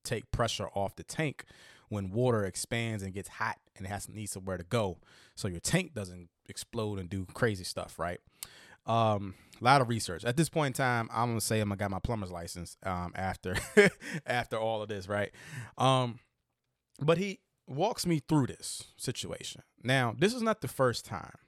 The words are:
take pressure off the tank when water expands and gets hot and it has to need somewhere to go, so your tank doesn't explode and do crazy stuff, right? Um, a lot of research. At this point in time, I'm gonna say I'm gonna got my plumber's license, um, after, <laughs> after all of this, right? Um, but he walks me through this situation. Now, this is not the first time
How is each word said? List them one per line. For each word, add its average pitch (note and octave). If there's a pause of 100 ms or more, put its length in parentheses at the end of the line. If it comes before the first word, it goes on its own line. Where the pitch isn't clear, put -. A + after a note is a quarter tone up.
take -
pressure -
off G2
the -
tank - (440)
when G2
water A2+
expands A2
and F#2+
gets F#2+
hot - (180)
and F#2+
it -
has G2
to G#2
need G#2
somewhere F#2+
to F2
go, F#2+ (380)
so G#2+
your E2+
tank F3
doesn't F2+ (200)
explode G#2+
and F2+
do F#2+ (100)
crazy G2+
stuff, -
right? F2 (680)
Um, G#2+ (260)
a G#2+
lot C3+
of A#2
research. G2+
At B2
this E3
point D3+
in B2 (120)
time, A#2+
I'm A#2
gonna A2+
say A2
I'm G#2
gonna G2
got G2+
my F#2+
plumber's G#2
license, E2+
um, F2+
after, F3+ (200)
<laughs> G3
after A#2+
all A2
of G#2
this, G2
right? G2+ (480)
Um, B2+ (840)
but D#3+
he G3 (260)
walks F3
me D#3+
through D3
this - (120)
situation. - (200)
Now, B2
this G3+
is A#3+
not A3
the B2+
first B2
time - (140)